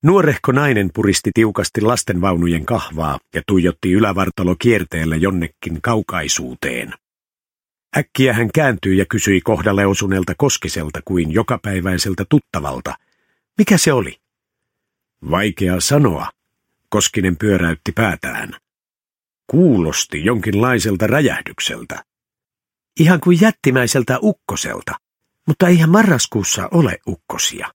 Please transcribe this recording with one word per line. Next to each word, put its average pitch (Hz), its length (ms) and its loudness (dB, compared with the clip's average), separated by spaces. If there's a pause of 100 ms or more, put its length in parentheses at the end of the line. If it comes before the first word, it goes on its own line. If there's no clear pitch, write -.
Nuorehko 156 480 2
nainen 123 420 2
puristi 101 400 0
tiukasti 107 480 0
lastenvaunujen 90 840 0
kahvaa 78 540 -4 (140)
ja 82 140 -4
tuijotti 90 440 0
ylävartalo 92 640 0
kierteellä 85 600 0
jonnekin 82 680 -4
kaukaisuuteen. 71 1120 -6 (1040)
Äkkiä 131 360 0
hän 110 220 0
kääntyi 110 420 2
ja 95 80 2
kysyi 98 360 0
kohdalle 101 440 0
osuneelta 95 520 0
Koskiselta 82 680 -4
kuin 87 260 -2
jokapäiväiseltä 95 1000 -2
tuttavalta: 71 680 -2 (600)
"Mikä 208 200 4
se 160 160 2
oli?" 110 240 -2 (1120)
"Vaikea 90 480 0
sanoa." 120 520 0 (580)
Koskinen 92 480 0
pyöräytti 87 540 0
päätään. - 600 -4 (960)
"Kuulosti 90 800 2
jonkinlaiselta 107 800 0
räjähdykseltä." - 960 -4 (960)
"Ihan 165 200 6
kuin 175 220 4
jättimäiseltä 127 800 2
ukkoselta. - 760 -4 (520)
Mutta 170 200 2
eihän 165 220 6
marraskuussa 160 840 2
ole 139 260 2 (100)
ukkosia." - 680 -8